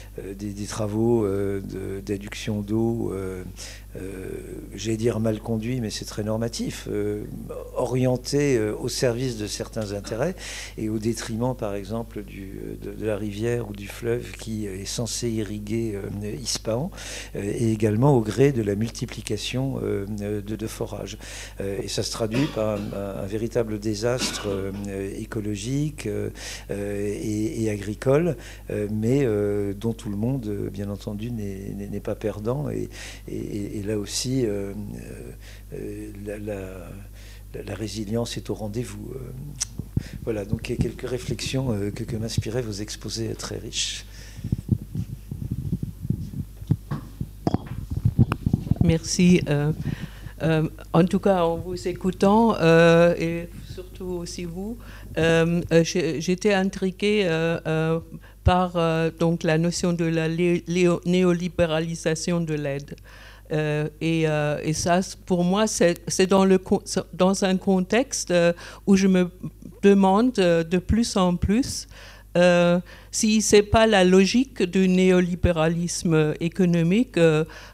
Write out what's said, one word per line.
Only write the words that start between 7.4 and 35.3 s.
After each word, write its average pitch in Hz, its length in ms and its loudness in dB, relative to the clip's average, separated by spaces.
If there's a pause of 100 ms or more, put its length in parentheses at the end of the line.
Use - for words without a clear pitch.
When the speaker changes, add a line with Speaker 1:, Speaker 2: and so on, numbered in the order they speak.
Speaker 1:
orientés, 127 800 2
euh, 107 240 0
au 127 80 -4
service 120 500 0
de 107 100 -4
certains 104 460 -6
intérêts 117 420 -4 (420)
et 110 120 -4
au 110 100 -2
détriment, 117 560 -2
par 104 180 -4
exemple, 104 500 -8
du, 98 380 -12
euh, 101 300 -10
de, 101 40 -12
de 104 100 -8
la 107 120 0
rivière 107 520 -2
ou 101 40 -10
du 101 140 -12
fleuve 117 460 -4
qui 107 340 -8
est 95 180 -8
censé 120 440 -4
irriguer, 107 680 -4
euh, 101 440 -6
Ispahan, 117 520 -4 (440)
euh, - 60 -6
et 113 320 0
également 110 420 6
au 117 60 6
gré 110 300 4
de 113 100 0
la 101 140 0
multiplication, 117 1080 -4
euh, 104 220 -2
de, 104 500 -6
de 110 120 -6
forages. 101 500 -8 (420)
Euh, 98 220 -4
et - 60 -8
ça 110 160 -4
se - 80 -6
traduit 117 420 0
par 107 240 0
un, 101 40 -6 (140)
un, 101 280 -6
un - 20 -6
véritable 110 540 -2
désastre, 110 680 -2
euh, 98 240 -2 (460)
écologique, 110 880 -4
euh, 104 240 -4 (400)
euh, 101 500 -4
et, 110 440 -2
et 107 80 0
agricole, 107 680 0 (320)
euh, 104 220 -2
mais, 113 320 2
euh, 104 500 0
dont 110 200 -4
tout 107 180 -10
le 101 60 -6
monde, 120 280 -2
euh, 104 240 -4
bien 101 220 -6
entendu, 104 400 -8
n'est, 101 440 -8
n'est, 101 120 -8
n'est 101 120 -6
pas 107 140 -4
perdant. 110 560 -4
Et, 104 200 -4 (380)
et, - 80 -8
et, 107 440 -6
et 98 40 -6
là 107 140 -2
aussi, 123 480 -2
euh, 101 280 -4 (1000)